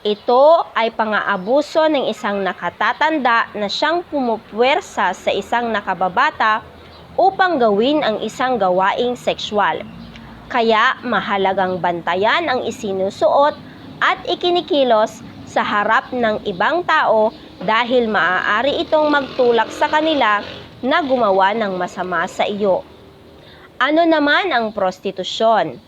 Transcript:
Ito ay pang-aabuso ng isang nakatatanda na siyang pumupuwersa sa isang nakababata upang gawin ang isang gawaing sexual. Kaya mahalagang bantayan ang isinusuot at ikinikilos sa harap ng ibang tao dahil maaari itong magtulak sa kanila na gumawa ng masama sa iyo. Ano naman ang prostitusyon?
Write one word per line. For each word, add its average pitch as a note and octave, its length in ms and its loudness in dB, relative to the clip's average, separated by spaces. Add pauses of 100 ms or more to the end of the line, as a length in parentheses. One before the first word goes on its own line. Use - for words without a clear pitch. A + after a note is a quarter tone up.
Ito B3+ 720 4
ay A3+ 240 -2
pang-aabuso A3 960 0
ng B3 160 0
isang G3+ 320 -4
nakatatanda A#3 1120 0
na G#3 160 -4
siyang D#4 400 -2
pumupuwersa A#3+ 1040 0
sa - 220 -4
isang A#3 340 -2
nakababata G#3+ 960 0 (560)
upang F#4 400 2
gawin A#3 400 2
ang A3 240 0
isang B3 320 -2
gawaing F#3+ 560 0
sexual. G3 720 -2 (640)
Kaya A3+ 560 2
mahalagang F#3+ 800 0
bantayan F#3+ 640 0
ang B3+ 160 -2
isinusuot A3 960 0 (400)
at F#4 240 0
ikinikilos C#4+ 960 0 (240)
sa - 220 -4
harap A3 480 0
ng A3 340 -2
ibang G#3+ 380 -2
tao A3+ 480 2 (260)
dahil A#3 480 0
maaari G#3 800 0
itong D4+ 240 2
magtulak A#3+ 580 2
sa D4+ 220 -2
kanila D4 500 2 (400)
na D4 240 0
gumawa G#3 480 2
ng G#3+ 240 -2
masama F3+ 480 -4
sa - 240 -4
iyo. G3+ 380 0 (880)
Ano D4+ 300 2
naman D#4+ 420 2
ang A#3 240 -2
prostitusyon? F#3 1040 -2 (120)